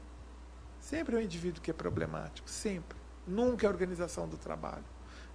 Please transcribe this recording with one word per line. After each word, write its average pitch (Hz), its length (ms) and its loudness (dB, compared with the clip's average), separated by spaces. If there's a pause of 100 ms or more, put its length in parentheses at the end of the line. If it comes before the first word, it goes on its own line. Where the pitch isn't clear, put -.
(800)
Sempre 277 360 0
é - 20 6
o 226 40 4
indivíduo 170 400 -2
que 170 80 -2
é 165 40 2
problemático, 160 760 0
sempre. - 480 -2 (300)
Nunca 226 400 6
é - 20 10
a - 20 6
organização 175 580 2
do 160 80 -6
trabalho. - 480 -4 (500)